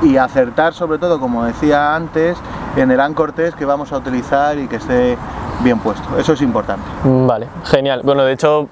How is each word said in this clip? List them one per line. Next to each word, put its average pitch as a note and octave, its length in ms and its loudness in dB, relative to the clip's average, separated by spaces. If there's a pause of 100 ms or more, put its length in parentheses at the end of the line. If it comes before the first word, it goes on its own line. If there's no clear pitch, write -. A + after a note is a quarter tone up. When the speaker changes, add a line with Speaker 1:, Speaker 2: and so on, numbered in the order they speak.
Speaker 1:
y C#3 140 6
acertar, C#3+ 560 2
sobre D#3 260 -4
todo, E3+ 200 0
como A#2+ 240 -2
decía D3 520 2
antes, E3 420 0 (380)
en C3 160 2
el B2+ 80 4
anchor D3+ 340 0
test E3 240 -4
que D3+ 80 -4
vamos C#3+ 260 -2
a C#3+ 60 -4
utilizar C#3 640 -2
y C3+ 80 -6
que A#2 100 -6
esté B2 400 0 (460)
bien A#2+ 160 2
puesto. A2 400 -4
Eso D#3+ 140 2
es C3+ 100 0
importante. G#2+ 420 -2 (180)
Speaker 2:
Vale, B2+ 440 2 (180)
genial. C3+ 380 2
Bueno, C#3 200 4
de C3 100 2
hecho, D3+ 380 2